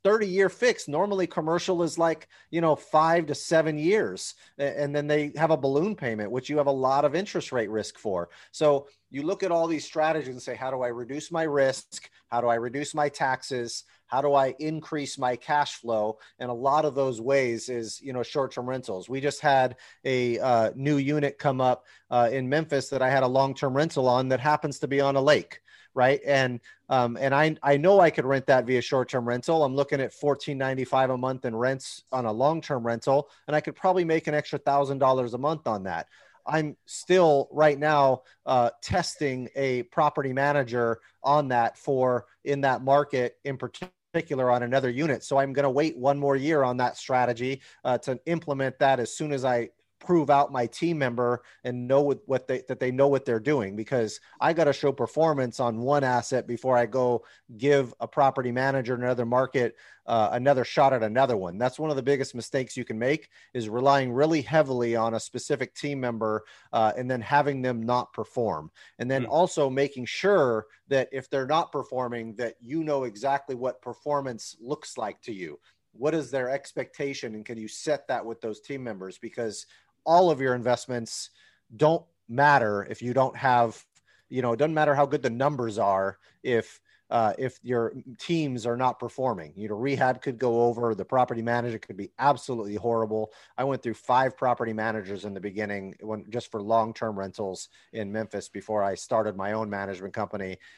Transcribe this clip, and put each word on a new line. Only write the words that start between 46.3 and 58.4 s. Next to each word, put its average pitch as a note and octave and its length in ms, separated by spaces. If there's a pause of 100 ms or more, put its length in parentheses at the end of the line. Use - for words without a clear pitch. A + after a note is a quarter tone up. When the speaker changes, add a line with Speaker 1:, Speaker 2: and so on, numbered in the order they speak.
Speaker 1:
year C#3+ 260
on B2 140
that B2 180
strategy, B2+ 640 (220)
uh, B2+ 140
to B2+ 200 (100)
implement C#3 520
that C3+ 220
as A2 120
soon D3+ 200
as C3 100
I A#2+ 280 (280)
prove E3 300
out C#3+ 220
my B2 160
team E3 280
member B2 460 (220)
and B2 240
know C3+ 140
what, C#3 260
what C3 200
they, B2+ 200
that B2+ 120
they B2+ 120
know C3+ 160
what C3+ 180
they're A#2 140
doing, A2 360
because A2 440 (200)
I D#3+ 140
gotta D#3 180
show C#3 200
performance C3 680
on A#2 220
one C#3 220
asset B2 420
before B2 320
I A#2+ 80
go B2 400 (320)
give C3+ 420
a A#2 80
property C3+ 440